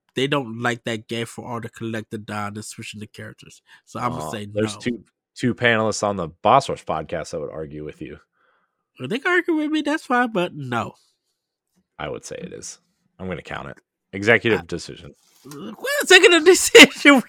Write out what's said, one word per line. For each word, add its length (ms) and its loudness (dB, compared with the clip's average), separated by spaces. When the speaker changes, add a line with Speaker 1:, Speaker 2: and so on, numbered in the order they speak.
Speaker 1:
They 100 0
don't 380 -4
like 220 -4
that 220 -6
game 200 -6
for 200 -16
all 140 -8
the 80 -14
collector 480 -10
dot 380 -8
and 100 -12
switching 340 -16
the 80 -14
characters. 540 -20
So 140 -16
I'm 140 -4
gonna 120 -8
Speaker 2:
Uh, 60 -8
Speaker 1:
say 200 -10
Speaker 2:
there's 220 -2
Speaker 1:
no. 60 -16
Speaker 2:
two, 240 -6
two 180 -2
panelists 480 0
on 160 0
the 120 -6
Boss 400 2
Rush 140 -8
podcast 480 -8
that 80 -8
would 120 -10
argue 340 -12
with 160 -16
you. 180 -16
Speaker 1:
If 120 -10
they 80 -4
can 120 -2
argue 220 0
with 180 -2
me, 120 0
that's 240 -4
fine, 240 0
but 240 -2
no. 400 -6
Speaker 2:
I 100 -8
would 160 -12
say 120 -14
it 160 -16
is. 260 -18
I'm 80 -10
gonna 160 -10
count 260 -12
it. 80 -18
Executive 500 4
Speaker 1:
I 40 -18
Speaker 2:
decision. 480 -12
Speaker 1:
What 580 -6
executive 440 6
<laughs> 0 -
decision? 840 8